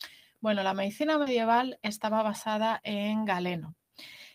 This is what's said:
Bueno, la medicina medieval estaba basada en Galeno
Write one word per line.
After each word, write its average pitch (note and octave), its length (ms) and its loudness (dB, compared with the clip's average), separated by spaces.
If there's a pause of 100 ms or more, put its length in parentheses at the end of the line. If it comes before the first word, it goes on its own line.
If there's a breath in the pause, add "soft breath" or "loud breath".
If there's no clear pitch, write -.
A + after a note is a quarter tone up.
(400 loud breath)
Bueno, G#3 240 2
la F#3+ 100 2
medicina G#3 440 0
medieval B3 640 2
estaba G#3+ 420 0
basada G#3+ 600 0
en G#3+ 420 -2
Galeno F3+ 500 -2 (600 loud breath)